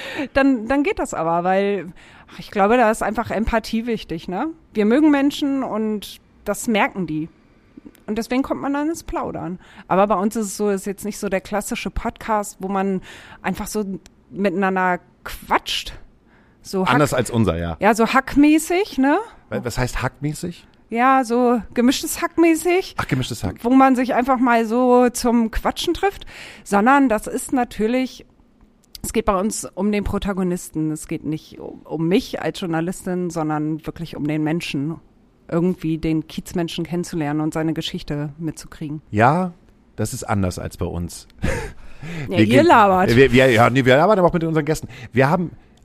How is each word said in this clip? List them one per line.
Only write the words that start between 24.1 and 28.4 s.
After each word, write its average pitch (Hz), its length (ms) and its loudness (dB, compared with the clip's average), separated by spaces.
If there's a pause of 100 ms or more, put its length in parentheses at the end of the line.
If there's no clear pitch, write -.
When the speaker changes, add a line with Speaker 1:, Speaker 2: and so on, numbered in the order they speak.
Speaker 1:
einfach 254 240 2
mal 233 280 2
so 247 440 4
zum 233 400 0
Quatschen - 440 -2
trifft. - 320 -4 (360)
Sondern 254 460 4
das 214 180 -2
ist - 260 -8
natürlich, 247 720 -2 (800)